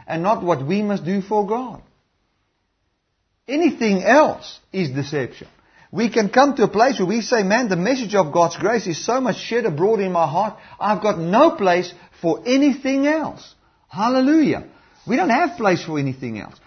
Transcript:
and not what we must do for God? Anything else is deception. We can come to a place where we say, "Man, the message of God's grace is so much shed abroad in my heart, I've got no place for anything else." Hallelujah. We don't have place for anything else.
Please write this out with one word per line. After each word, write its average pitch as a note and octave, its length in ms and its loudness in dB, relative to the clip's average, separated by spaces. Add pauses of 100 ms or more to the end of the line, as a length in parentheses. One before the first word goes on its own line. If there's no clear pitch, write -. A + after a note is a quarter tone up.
and E3 160 -6
not G#3 200 0
what D#3 240 -2
we G3 160 0
must G3 220 -4
do F#3+ 160 -2
for G#3 260 -2
God? A3+ 360 -6 (1700)
Anything A#3+ 560 0
else - 560 2 (120)
is F3+ 180 -2
deception. C3 580 -6 (420)
We G#3 180 -2
can G#3+ 200 0
come C4 260 2
to A#3 80 0
a F#3 60 4
place A#3+ 320 2
where F3+ 80 0
we A3+ 120 -2
say, A3 220 0
"Man, A3 260 0
the F#3 60 0
message G#3 400 -2
of F3+ 160 2
God's E3 260 0
grace G3 300 -2
is E3 180 -6
so C4 160 0
much B3 180 -2
shed A3+ 280 -4
abroad F#3+ 320 0
in F#3+ 140 -2
my E3 160 2
heart, F3 260 -2 (240)
I've G3+ 240 -2
got G3+ 160 0
no G#3 320 4
place F3+ 420 0 (280)
for E3 260 0
anything C4+ 640 2
else." - 480 -6 (320)
Hallelujah. B3+ 760 2 (420)
We G#3+ 120 -2
don't E4+ 140 2
have C#4+ 260 0
place G3 260 0
for D#3 160 -6
anything C3 400 -6
else. - 160 -14 (120)